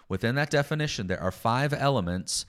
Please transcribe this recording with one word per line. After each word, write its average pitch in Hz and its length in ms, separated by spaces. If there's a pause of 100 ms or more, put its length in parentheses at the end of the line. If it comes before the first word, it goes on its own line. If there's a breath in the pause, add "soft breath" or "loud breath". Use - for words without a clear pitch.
Within 117 280
that 143 140
definition, 147 560
there 90 160
are 92 100
five 135 420
elements 98 760